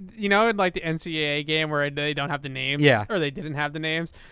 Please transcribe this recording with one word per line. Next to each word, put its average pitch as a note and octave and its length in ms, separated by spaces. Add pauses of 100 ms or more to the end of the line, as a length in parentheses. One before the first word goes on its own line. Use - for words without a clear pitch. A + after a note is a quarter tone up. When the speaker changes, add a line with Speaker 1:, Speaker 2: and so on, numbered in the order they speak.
(160)
Speaker 1:
you G3+ 120
know, G#3 200
in, A3 80
like, F#3 180
the F3 80
N D#3+ 160
C D#3+ 240
A D3 160
A D3+ 60
game D#3 260
where D3 200
they D3 240
don't C#3 160
have C#3+ 120
the C#3+ 60
names, C3+ 340
Speaker 2:
Yeah. A#2+ 260
Speaker 1:
or G3 100
they D3 120
didn't D3 240
have D3 180
the D#3 60
names, D#3+ 340 (180)